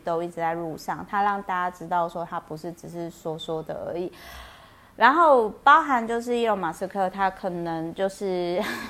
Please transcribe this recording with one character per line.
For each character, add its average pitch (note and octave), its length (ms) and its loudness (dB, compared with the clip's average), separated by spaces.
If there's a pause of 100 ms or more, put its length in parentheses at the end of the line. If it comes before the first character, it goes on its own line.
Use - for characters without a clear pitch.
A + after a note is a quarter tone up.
都 E3+ 180 0
一 F3 60 -4
直 E3+ 60 -14
在 E3 180 -2
路 E3 240 -6
上， F3+ 320 -8
他 G3+ 120 0
让 G3+ 220 0
大 F#3+ 100 -6
家 F3+ 240 -2
知 E3 80 -14
道 F3 220 0
说 F3 160 -6
他 E3+ 160 -8
不 D#3 160 -14
是 E3 160 -10
只 E3 160 -16
是 E3+ 220 -8
说 E3 280 -8
说 D#3+ 240 -6
的 C#3+ 280 -10
而 E3+ 100 -6
已。 F3+ 100 -4 (840)
然 A#3 180 8
后 C#4+ 360 6 (160)
包 D4 160 10
含 B3+ 260 0
就 A#3 140 -2
是 A#3+ 160 -2
伊 A#3 100 2
隆 G#3 100 2
马 E3+ 140 -2
斯 F3+ 160 -6
克 F#3+ 220 0
他 G3 200 0
可 F#3 200 -6
能 E3 440 -4
就 F#3+ 140 -2
是， F#3 560 -2 (260)